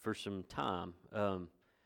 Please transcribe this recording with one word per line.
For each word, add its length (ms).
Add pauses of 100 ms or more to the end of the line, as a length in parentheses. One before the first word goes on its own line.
for 120
some 360
time. 460 (200)
Um, 340 (380)